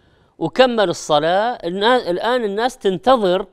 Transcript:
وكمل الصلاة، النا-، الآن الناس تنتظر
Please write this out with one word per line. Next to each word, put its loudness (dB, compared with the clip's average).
وكمل 2
الصلاة، 0
النا-، 0
الآن -2
الناس -4
تنتظر 0